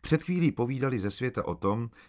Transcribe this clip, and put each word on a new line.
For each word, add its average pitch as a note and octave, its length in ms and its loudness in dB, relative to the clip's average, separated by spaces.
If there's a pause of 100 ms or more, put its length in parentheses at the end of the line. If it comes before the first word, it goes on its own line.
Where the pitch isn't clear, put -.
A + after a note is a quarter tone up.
Před D#3 220 2
chvílí E3+ 300 2
povídali B2+ 480 0
ze G2 100 -2
světa - 340 -4
o E2+ 100 -2
tom, A2 360 -2 (180)